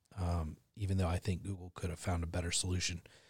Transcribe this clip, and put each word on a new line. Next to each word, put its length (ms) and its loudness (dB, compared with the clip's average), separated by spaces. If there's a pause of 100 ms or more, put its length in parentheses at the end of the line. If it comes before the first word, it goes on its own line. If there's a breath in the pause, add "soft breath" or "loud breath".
(180)
um, 380 0 (200)
even 200 2
though 120 4
I 100 2
think 240 0
Google 320 -8
could 160 -2
have 80 -6
found 240 0
a 60 -2
better 240 -2
solution. 500 0 (280 soft breath)